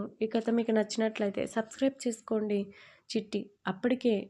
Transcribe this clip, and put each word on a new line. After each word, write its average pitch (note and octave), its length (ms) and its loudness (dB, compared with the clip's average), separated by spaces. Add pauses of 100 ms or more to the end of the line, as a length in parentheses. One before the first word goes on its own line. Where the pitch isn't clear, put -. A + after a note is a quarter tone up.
(160)
ఈ A3 100 0
కథ A3 240 0
మీకు A3+ 220 2
నచ్చినట్లయితే G#3+ 760 0
సబ్స్క్రైబ్ C4+ 520 -2
చేసుకోండి. G#3+ 600 -2 (500)
చిట్టి G#3+ 320 -2 (260)
అప్పటికే B3 460 2 (180)